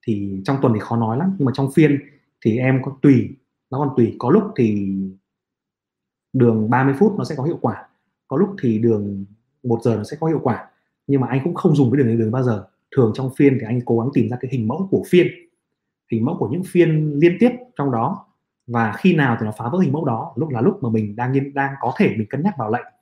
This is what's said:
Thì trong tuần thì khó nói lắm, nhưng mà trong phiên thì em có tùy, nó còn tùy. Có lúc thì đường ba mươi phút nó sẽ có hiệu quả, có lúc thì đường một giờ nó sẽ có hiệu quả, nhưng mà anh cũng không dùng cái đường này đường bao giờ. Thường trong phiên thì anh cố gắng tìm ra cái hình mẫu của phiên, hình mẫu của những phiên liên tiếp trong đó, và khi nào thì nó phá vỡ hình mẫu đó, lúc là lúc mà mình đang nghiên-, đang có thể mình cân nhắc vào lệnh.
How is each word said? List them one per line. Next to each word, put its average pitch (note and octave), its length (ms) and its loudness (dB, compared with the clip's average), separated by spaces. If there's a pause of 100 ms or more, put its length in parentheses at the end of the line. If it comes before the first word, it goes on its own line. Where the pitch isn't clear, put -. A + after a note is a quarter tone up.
Thì G2+ 380 -4
trong C3+ 180 -2
tuần A#2+ 120 2
thì G#2 60 -2
khó A#2 160 -4
nói A#2 200 0
lắm, F#3+ 220 -2
nhưng C#3 80 0
mà A#2+ 80 0
trong C3+ 200 -4
phiên D3 260 4 (440)
thì A2+ 140 2
em C3 240 2
có C3 200 -10
tùy, A#2+ 340 4 (340)
nó B2+ 80 -6
còn C#3+ 180 -2
tùy. A2 220 2
Có B2 120 -2
lúc G#3 260 2
thì G2+ 400 0 (1400)
đường A2+ 380 2
ba B2+ 140 2
mươi C#3 140 2
phút G3+ 200 4
nó B2+ 60 -2
sẽ D#3+ 120 -6
có B2+ 80 -6
hiệu A#2 160 -4
quả, - 280 -4 (400)
có C3+ 80 -4
lúc G3 260 0
thì A2+ 160 2
đường G2+ 460 0 (380)
một A#2 200 -2
giờ A2+ 140 0
nó G#2 80 -4
sẽ D3 160 -12
có D#3+ 60 -2
hiệu D#3+ 160 0
quả, - 260 -2 (380)
nhưng C#3 140 2
mà A#2+ 80 0
anh C3 160 0
cũng F3 100 -2
không E3+ 220 2
dùng C3+ 140 4
cái C3 80 0
đường C3 80 4
này A2+ 100 0
đường A2 140 0
bao C3 120 -2
giờ. A2 240 -2 (300)
Thường A2 180 2
trong C3 220 -6
phiên C#3 240 4
thì A2+ 60 -10
anh A#2+ 180 -2
cố A#2 140 2
gắng A#2 160 -2
tìm A2 140 2
ra A#2+ 120 -6
cái A2 120 -8
hình A#2 160 -2
mẫu F3+ 220 -4
của F#3+ 180 0
phiên, F3 180 6 (840)
hình A2+ 120 0
mẫu E3+ 140 -2
của A2 100 -2
những E3 180 -4
phiên D#3 520 2
liên E3+ 220 4
tiếp A#3+ 100 6 (260)
trong C#3 160 -2
đó, B2 340 -4 (400)
và A#2 260 0
khi E3+ 240 2
nào B2+ 240 2
thì A2+ 60 -2
nó A2 60 -6
phá A2+ 160 -8
vỡ E3 100 -2
hình D3+ 140 2
mẫu D#3 120 -2
đó, C3 320 -4
lúc D3+ 120 -4
là B2 120 -4
lúc C3+ 220 0
mà A#2+ 80 -4
mình G#2+ 260 -2
đang B2 160 -4
nghiên-, C#3 220 -2
đang C#3 260 -2
có A#2+ 160 -4
thể D3 220 2
mình G#2+ 120 -4
cân D3 120 -6
nhắc G#3 160 -2
vào G#2+ 120 -4
lệnh. - 160 -4 (160)